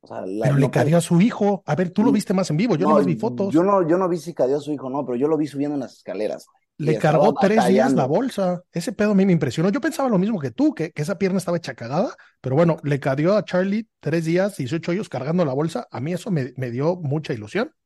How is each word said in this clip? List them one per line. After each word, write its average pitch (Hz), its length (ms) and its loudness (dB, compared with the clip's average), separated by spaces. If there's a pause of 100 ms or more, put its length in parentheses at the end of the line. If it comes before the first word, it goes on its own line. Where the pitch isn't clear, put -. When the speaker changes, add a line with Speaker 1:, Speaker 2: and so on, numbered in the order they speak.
Speaker 1:
O - 60 -20
sea, 113 180 -12
la, 101 200 -4
Speaker 2:
Pero 139 100 2
le 139 60 4
Speaker 1:
no 143 100 2
puede. 127 140 2
Speaker 2:
cadeó 160 120 4
a 165 40 4
su 170 180 2
hijo. 202 460 2
A 147 100 -2
ver, 180 140 -2
tú 208 140 0
lo 269 80 6
Speaker 1:
Mm, - 20 4
Speaker 2:
viste 202 200 0
más 185 160 0
en 151 60 0
vivo, 190 220 2
yo 175 80 0
Speaker 1:
no, - 60 2
Speaker 2:
nomás 196 140 6
vi 180 120 0
fotos. 123 360 -4
Speaker 1:
yo 165 100 4
no, 196 220 4
yo 165 120 2
no 190 100 0
vi 175 100 0
si 160 160 -10
cadeó 135 240 0
a 147 40 -4
su 139 100 -8
hijo, 131 180 -6
no, 135 160 -4
pero 123 120 -4
yo 139 100 2
lo 160 80 2
vi 147 120 0
subiendo 143 280 -4
unas 123 220 -8
escaleras, 92 480 -6
güey. - 140 -20 (180)
Speaker 2:
Le 151 160 0
Speaker 1:
Y - 20 2
estaba 151 240 2
Speaker 2:
cargó 202 140 4
tres 202 340 2
días 220 260 4
la 151 100 2
Speaker 1:
batallando. 131 40 0
Speaker 2:
bolsa. 185 640 -2
Ese 170 220 -6
pedo 208 180 0
a - 20 2
mí 190 120 6
me 190 80 4
impresionó. 156 340 0
Yo 208 140 0
pensaba 285 260 -2
lo 214 100 2
mismo 196 220 0
que 135 120 -6
tú, 294 220 2
que, 160 200 -6
que 147 80 -6
esa 180 160 -4
pierna 190 200 0
estaba 175 200 -2
hecha 139 160 -8
cagada, 151 420 -4 (240)
pero 131 160 -4
bueno, 165 280 4
le 143 180 0
cadeó 147 340 2
a 202 80 0
Charlie 196 460 -2 (100)
tres 160 240 -2
días, 180 320 0
dieciocho 156 360 -4
hoyos 185 180 -4
cargando 160 340 -2
la 131 100 0
bolsa. 156 380 -4
A - 80 -10
mí 156 140 -6
eso 175 180 -6
me, 139 240 -2
me 127 160 -6
dio 147 240 0
mucha 156 380 -4
ilusión. 120 400 -6 (120)